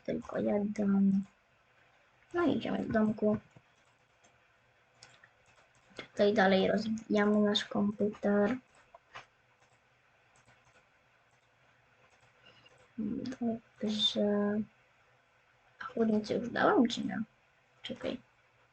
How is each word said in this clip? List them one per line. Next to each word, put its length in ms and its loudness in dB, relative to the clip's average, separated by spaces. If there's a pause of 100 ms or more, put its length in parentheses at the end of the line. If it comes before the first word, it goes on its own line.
tylko 340 -6
jeden. 840 2 (1120)
No 100 0
i 140 2
idziemy 220 -4
do 140 -4
domku. 440 2 (2500)
Tutaj 380 0
dalej 340 4
rozwijamy 720 0
nasz 260 2
komputer. 920 0 (4000)
Dobrze. 1600 -2 (1400)
Chłodnicę 360 0
już 160 -4
dałem, 380 2
czy 160 -4
nie? 180 -6 (600)
Czekaj. 360 -8 (560)